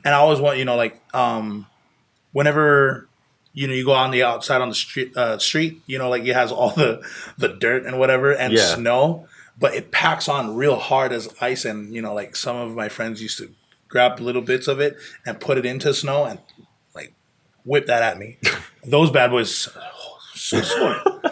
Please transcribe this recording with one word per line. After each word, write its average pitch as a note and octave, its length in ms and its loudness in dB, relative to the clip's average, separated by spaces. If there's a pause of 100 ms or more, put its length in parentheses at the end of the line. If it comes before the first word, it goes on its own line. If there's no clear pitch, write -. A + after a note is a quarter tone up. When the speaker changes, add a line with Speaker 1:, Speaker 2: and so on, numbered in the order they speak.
Speaker 1:
and C#3+ 100 2
I C#3+ 40 4
always D3 220 4
want, C#3+ 180 2
you C3 60 -2
know, B2 120 0
like, A#2 240 -2 (140)
um, A2 520 -2 (680)
whenever, C#3+ 760 2 (440)
you C#3 160 -6
know, C3 60 -4
you C3 100 -2
go C#3 80 2
on C3 180 4
the B2 140 2
outside B2 360 0
on B2 80 -2
the A2 60 -8
street, - 420 -6
uh, A2+ 220 0
street, D#3+ 480 -2
you C3 120 -8
know, B2+ 100 -4
like, A#2+ 160 -2
it B2 100 0
has B2 160 2
all A#2 200 0
the, B2+ 320 0 (360)
the - 100 0
dirt A#2+ 380 -2
and B2+ 140 -4
whatever C3 320 4
and B2+ 200 -2
Speaker 2:
Yeah. G2 220 4
Speaker 1:
snow, C3 540 2 (300)
but - 160 2
it - 160 -8
packs - 380 0
on B2 280 -2
real C3+ 200 2
hard C3 360 0
as A2 160 -6 (120)
ice. B2+ 240 -4
And, G#2+ 300 -10
you A#2 80 -8
know, G#2 120 -6
like, G2+ 220 -8
some B2 200 -6
of A#2 180 -8
my A2 140 -6
friends A2+ 340 -8
used - 160 -8
to - 120 -14 (380)
grab B2 320 4
little A#2+ 220 -2
bits B2+ 260 -2
of C#3 120 0
it C#3+ 160 0 (300)
and A2+ 140 -8
put C3+ 180 0
it B2 80 -2
into C3 280 -2
snow C#3+ 300 0
and, G#2+ 140 -6 (560)
like, - 200 -18 (500)
whip C#3 220 0
that A#2+ 160 2
at G2 160 0
me. G#2+ 200 -16 (240)
<laughs> - 220 -20
Those D3 260 6
bad B2+ 200 6
boys, B2 380 0 (680)
so - 280 -2
sore. - 400 0 (300)